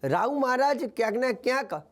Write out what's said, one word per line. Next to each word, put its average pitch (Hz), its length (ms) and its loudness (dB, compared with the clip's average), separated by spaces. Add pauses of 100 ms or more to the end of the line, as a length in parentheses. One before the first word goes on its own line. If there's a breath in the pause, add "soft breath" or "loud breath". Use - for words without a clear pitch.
રાહુ 196 360 0
મહારાજ 269 440 2 (120)
ક્યાંક 220 200 0
ને 254 180 0
ક્યાંક 226 580 -2